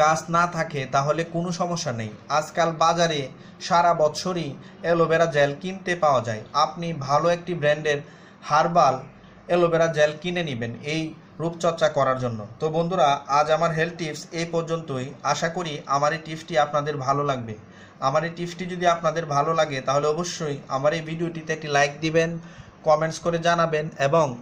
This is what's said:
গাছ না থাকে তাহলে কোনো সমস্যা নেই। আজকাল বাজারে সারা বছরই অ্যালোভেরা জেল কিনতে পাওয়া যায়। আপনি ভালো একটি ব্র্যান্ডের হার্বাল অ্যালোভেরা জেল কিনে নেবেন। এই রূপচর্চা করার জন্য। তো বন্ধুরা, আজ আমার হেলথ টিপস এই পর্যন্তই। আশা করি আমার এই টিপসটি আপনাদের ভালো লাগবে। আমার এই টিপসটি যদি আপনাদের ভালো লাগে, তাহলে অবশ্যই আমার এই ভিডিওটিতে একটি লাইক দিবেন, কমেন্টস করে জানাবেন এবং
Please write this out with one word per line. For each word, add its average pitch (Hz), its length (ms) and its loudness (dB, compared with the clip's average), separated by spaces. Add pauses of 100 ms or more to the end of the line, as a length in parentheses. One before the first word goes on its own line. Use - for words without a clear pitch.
গাছ 160 180 6 (160)
না 170 80 4 (120)
থাকে 156 260 -4 (120)
তাহলে 151 280 2 (120)
কোনো 170 160 -2 (100)
সমস্যা 170 400 -4
নেই। 107 120 -6 (260)
আজকাল 165 320 0 (140)
বাজারে 165 380 2 (460)
সারা 170 240 4 (100)
বছরই 156 480 0 (340)
অ্যালোভেরা 165 520 4
জেল 143 160 4 (100)
কিনতে 185 320 -4 (100)
পাওয়া 135 240 4
যায়। 107 140 -4 (220)
আপনি 170 240 -2 (200)
ভালো 151 280 2
একটি 170 260 -6
ব্র্যান্ডের 147 380 2 (500)
হার্বাল 160 460 4 (520)
অ্যালোভেরা 165 400 4 (100)
জেল 151 140 4 (100)
কিনে 175 280 -4
নেবেন। 117 240 -6 (220)
এই 160 80 -2 (360)
রূপচর্চা 165 500 0
করার 131 340 2
জন্য। 117 160 -4 (200)
তো 156 100 0
বন্ধুরা, 170 380 2 (300)
আজ 151 140 4
আমার 165 260 2
হেলথ 170 200 0
টিপস 151 240 -6 (100)
এই 165 220 -4
পর্যন্তই। 156 540 -4 (160)
আশা 147 260 0
করি 170 240 -6 (220)
আমার 147 180 2
এই 160 120 -6
টিপসটি 160 280 -10 (120)
আপনাদের 143 320 -2
ভালো 139 260 0
লাগবে। 120 320 -4 (440)
আমার 143 240 2
এই 170 140 -6
টিপসটি 175 260 -8 (100)
যদি 180 140 -2
আপনাদের 165 380 2
ভালো 147 280 2
লাগে, 151 240 0 (100)
তাহলে 147 200 2
অবশ্যই 156 500 -2 (100)
আমার 139 260 0
এই 160 160 -4
ভিডিওটিতে 160 440 -6
একটি 156 140 -8
লাইক 147 320 2
দিবেন, 160 300 2 (540)
কমেন্টস 156 360 2
করে 170 200 0
জানাবেন 165 460 2 (220)
এবং 160 180 4 (160)